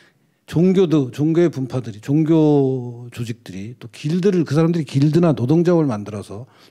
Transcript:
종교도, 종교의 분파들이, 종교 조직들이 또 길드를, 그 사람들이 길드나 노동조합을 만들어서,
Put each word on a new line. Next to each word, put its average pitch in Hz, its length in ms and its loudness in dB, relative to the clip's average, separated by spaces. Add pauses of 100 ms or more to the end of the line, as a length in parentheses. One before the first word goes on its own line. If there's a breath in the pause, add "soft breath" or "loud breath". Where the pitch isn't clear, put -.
(460 soft breath)
종교도, 160 640 2
종교의 160 380 2
분파들이, 123 520 -8
종교 139 1080 0
조직들이 110 680 -12
또 120 120 -18
길드를, 180 540 0
그 - 80 -6
사람들이 165 320 0
길드나 151 480 2
노동조합을 160 540 2
만들어서, 104 580 -8 (260 soft breath)